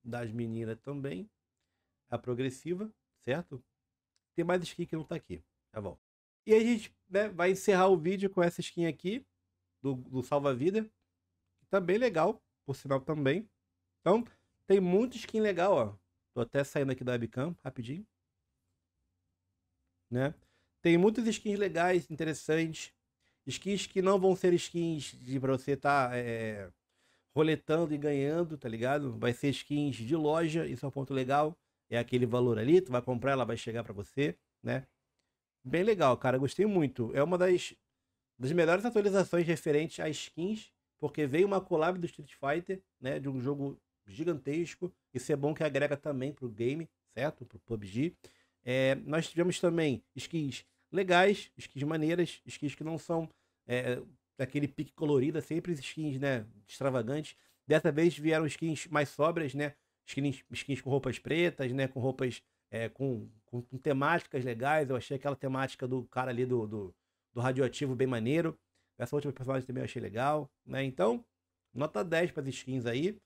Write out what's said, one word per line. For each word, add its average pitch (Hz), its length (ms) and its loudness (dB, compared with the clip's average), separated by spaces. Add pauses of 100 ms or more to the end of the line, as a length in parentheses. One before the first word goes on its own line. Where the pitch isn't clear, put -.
Das 120 280 -8
meninas 113 500 -4
também. 143 480 -8 (800)
A 120 80 -4
progressiva, 135 720 -4 (320)
certo? 139 400 -4 (720)
Tem 170 80 0
mais 175 200 2
skin 170 220 -8
que - 100 -8
não 160 100 -6
tá 170 100 -8
aqui. 87 260 -10 (300)
Tá 110 80 -8
bom. 95 180 -10 (480)
E 214 80 6
a 220 60 10
gente, 233 340 0 (140)
né, 202 220 0
vai 180 220 2
encerrar 185 360 6
o 190 100 8
vídeo 190 320 0
com 185 140 2
essa 170 160 2
skin 170 260 -4
aqui. 180 400 -4 (560)
Do, 135 140 -2
do 127 280 -6
Salva-Vida. 143 600 2
Que - 840 -20
tá 196 100 2
bem 185 180 2
legal, 214 460 2 (220)
por 135 100 -6
sinal 135 240 -2
também. 151 500 0 (520)
Então, 220 240 4 (420)
tem 196 140 6
muita 196 340 2
skin - 240 -4
legal, 196 340 2
ó. 107 240 0 (360)
Tô 120 80 -2
até 139 220 0
saindo 135 280 -2
aqui 127 120 -4
da 123 80 -2
webcam, 123 520 -4
rapidinho. 151 420 -10 (2000)
Né? 135 220 0 (480)
Tem 170 160 6
muitas 220 300 4
skins 208 300 -2
legais, 175 520 0
interessantes. 156 840 -4 (540)
Skins 185 400 -4
que - 160 -2
não 190 180 4
vão 185 160 4
ser 180 180 4
skins 165 580 -2
de, 127 280 -6
pra 131 120 0
você 135 260 0
tá, 139 380 2
é, 113 560 -4 (640)
roletando 156 580 2
e 147 40 -2
ganhando, 147 600 0
tá 131 120 -10
ligado? 123 500 -2
Vai 120 140 2
ser 143 160 0
skins 147 460 -2
de 113 200 -2
loja, 160 500 0
isso 139 200 -8
é - 20 -4
um 127 40 -4
ponto 135 220 -6
legal. 139 420 2 (340)
É 117 100 0
aquele 123 260 2
valor 120 320 2
ali, 151 240 6
tu 185 100 -8
vai 123 100 0
comprar, 127 320 -2
ela 131 120 0
vai 113 120 -4
chegar 113 260 -8
pra 107 100 -12
você, 139 420 -4 (280)
né? 127 240 -4 (760)
Bem 160 200 0
legal, 165 340 4
cara, 131 220 2
gostei 139 260 0
muito. 151 480 0
É 139 80 4
uma 175 160 2
das, 180 380 2 (640)
das 127 120 -2
melhores 175 340 4
atualizações 196 600 4
referentes 156 540 0
a 160 100 -4
skins, 180 640 -6 (240)
porque 151 300 -2
veio 160 180 4
uma 196 160 0
collab 175 380 0
do 170 80 -4
Street - 260 -14
Fighter, 175 480 -4 (180)
né, 139 200 -4
de 139 100 -6
um 131 100 -4
jogo 139 400 -4 (260)
gigantesco. 147 840 -4 (220)
Isso 127 180 -4
é 147 40 4
bom 147 180 0
que 160 100 -4
agrega 143 320 0
também 139 380 -6
pro 123 160 -10
game, 131 400 -4 (240)
certo? - 320 -4
Pro - 140 -20
pub 110 240 -6
G. 120 320 -2 (480)
É, 131 320 2
nós 143 340 -4
tivemos 175 300 0
também 165 440 2 (120)
skins 143 500 -6 (260)
legais, 190 680 4
skins - 260 -10
maneiras, 160 640 0
skins 135 300 -6
que - 80 -12
não 156 140 -6
são, 165 320 -4 (360)
é, 123 360 -2 (360)
daquele 143 300 -2
pique 139 260 -8
colorido, 147 440 2
é 143 40 -2
sempre 170 320 -4
skins, 143 460 -6
né, 131 260 -2 (220)
extravagantes. 135 680 -4 (280)
Dessa 156 260 4
vez 156 260 4
vieram 160 280 2
skins 160 420 -4
mais 147 220 0
sóbrias, 156 440 0
né? 143 220 -4 (300)
Skins, 139 460 -2
skins 131 300 -6
com 131 80 -8
roupas 131 280 0
pretas, 147 540 0
né? 135 160 0
Com 131 140 -6
roupas, 127 420 -2 (260)
é, 113 200 -6
com, 113 400 -4 (160)
com, 120 160 -8
com 127 160 -14
temáticas 143 680 0
legais. 131 460 0
Eu 131 80 0
achei 135 180 -6
aquela 139 200 -4
temática 131 520 -4
do 127 200 -2
cara 127 220 -4
ali 123 160 0
do, 120 220 0
do, 104 280 -8 (360)
do 120 80 -8
radioativo 131 560 0
bem 127 100 2
maneiro. 131 540 0 (380)
Essa 120 180 -6
última 143 160 -2
personagem 131 340 -4
também 127 140 -6
eu 127 60 -4
achei 117 160 -8
legal, 131 500 -2 (140)
né? 131 180 -4
Então, 196 400 0 (500)
nota 156 300 -2
dez 170 280 0
pras 143 160 -6
skins 127 380 -6
aí 147 400 -2